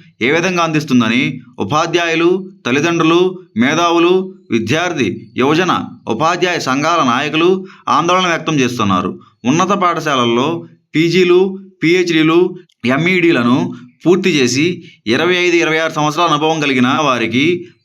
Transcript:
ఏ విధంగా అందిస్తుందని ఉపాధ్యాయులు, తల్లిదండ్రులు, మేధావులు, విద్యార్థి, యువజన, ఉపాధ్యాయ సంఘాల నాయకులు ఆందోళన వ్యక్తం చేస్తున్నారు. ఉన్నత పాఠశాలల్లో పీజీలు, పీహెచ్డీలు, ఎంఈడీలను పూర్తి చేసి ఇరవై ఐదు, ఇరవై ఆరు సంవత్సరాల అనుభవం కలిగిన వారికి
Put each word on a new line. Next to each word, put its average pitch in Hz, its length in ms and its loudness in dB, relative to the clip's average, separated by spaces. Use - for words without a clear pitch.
ఏ 120 100 0
విధంగా 175 320 0
అందిస్తుందని 147 800 -2
ఉపాధ్యాయులు, 170 920 0
తల్లిదండ్రులు, 170 720 0
మేధావులు, 170 760 2
విద్యార్థి, 131 880 -2
యువజన, 151 480 0
ఉపాధ్యాయ 165 520 -2
సంఘాల 147 440 0
నాయకులు 156 640 0
ఆందోళన 170 380 2
వ్యక్తం 160 320 -2
చేస్తున్నారు. 104 600 -2
ఉన్నత 165 220 2
పాఠశాలల్లో 160 1000 0
పీజీలు, 180 640 2
పీహెచ్డీలు, 170 720 2
ఎంఈడీలను 151 880 2
పూర్తి 185 320 2
చేసి 135 440 -2
ఇరవై 156 280 0
ఐదు, 175 200 0
ఇరవై 160 220 0
ఆరు 160 160 -2
సంవత్సరాల 151 360 0
అనుభవం 156 300 0
కలిగిన 135 420 0
వారికి 135 640 -2